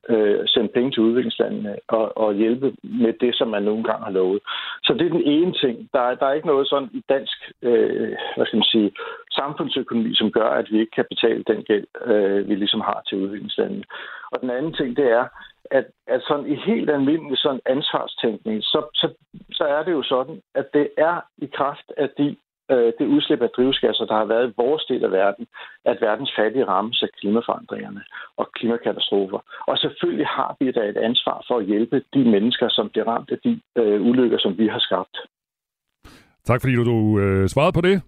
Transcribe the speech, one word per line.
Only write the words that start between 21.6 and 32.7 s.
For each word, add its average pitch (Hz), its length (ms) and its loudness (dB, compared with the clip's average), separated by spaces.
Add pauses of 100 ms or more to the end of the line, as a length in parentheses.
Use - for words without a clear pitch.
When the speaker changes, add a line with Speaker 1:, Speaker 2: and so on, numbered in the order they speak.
Speaker 1:
af 139 120 0 (100)
de, 147 180 0 (340)
øh, 117 280 4
det 143 80 0
udslip 147 360 2
af 117 140 0
drivhusgasser, 123 480 2
der 110 100 -2
har 107 100 2
været 113 240 2
i 107 80 -10
vores 135 280 0
del 120 200 -2
af 101 80 0
verden, 98 340 0 (380)
at 123 160 2
verdens 117 380 -2
fattige 110 260 2
rammes 101 380 0
af 110 60 -2 (120)
klimaforandringerne 104 840 -4 (340)
og - 180 -4
klimakatastrofer. 107 840 -2 (280)
Og 123 120 0
selvfølgelig 151 480 -2
har - 340 -4
vi 131 120 2
da 123 80 0
et 104 160 -2
ansvar 113 520 -2
for 123 100 0
at 101 80 -2
hjælpe 113 360 0 (120)
de 139 100 4
mennesker, 113 460 4